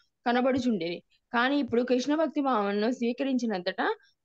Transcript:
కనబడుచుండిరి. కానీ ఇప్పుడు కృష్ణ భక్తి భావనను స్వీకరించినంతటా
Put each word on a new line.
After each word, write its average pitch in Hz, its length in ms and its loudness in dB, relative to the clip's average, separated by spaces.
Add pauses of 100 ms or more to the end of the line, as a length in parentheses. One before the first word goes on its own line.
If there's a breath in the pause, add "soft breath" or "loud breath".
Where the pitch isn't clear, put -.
(260)
కనబడుచుండిరి. 240 760 0 (320)
కానీ 262 240 2
ఇప్పుడు 240 240 0
కృష్ణ 254 320 0
భక్తి 311 260 0
భావనను 214 500 0
స్వీకరించినంతటా 240 1080 -2 (280 soft breath)